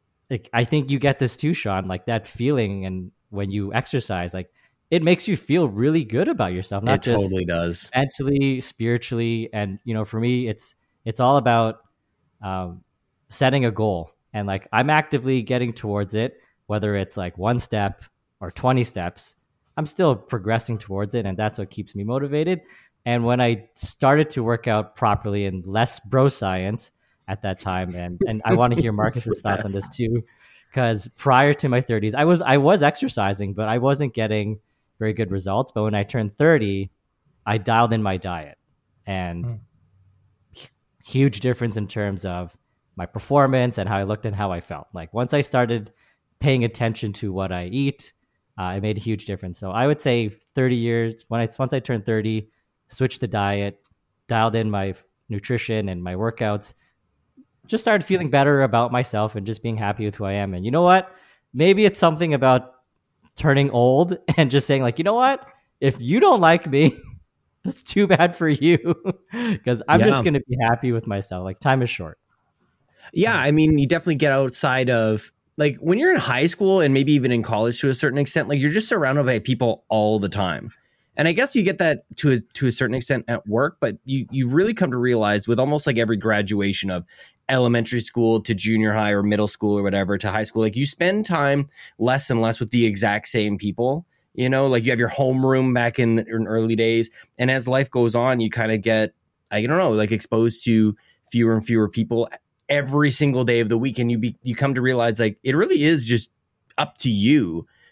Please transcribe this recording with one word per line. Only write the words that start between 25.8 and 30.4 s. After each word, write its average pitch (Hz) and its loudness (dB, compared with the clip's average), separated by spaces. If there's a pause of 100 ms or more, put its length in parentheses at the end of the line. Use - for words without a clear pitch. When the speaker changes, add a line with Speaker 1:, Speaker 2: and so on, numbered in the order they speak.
Speaker 1:
bro 131 2
science 98 -4 (360)
at 98 -8
that 95 -4
time, 92 -4
and, 87 -8
and 107 -4
I 110 2
wanna 120 4
hear 113 0
Speaker 2:
<laughs> - -2
Speaker 1:
Marcus's 110 -2
Speaker 2:
That's 107 -4
the 110 -4
Speaker 1:
thoughts 98 -2
on 101 -6
Speaker 2:
best. 98 -4 (140)
Speaker 1:
this - -14
too, 117 -2 (500)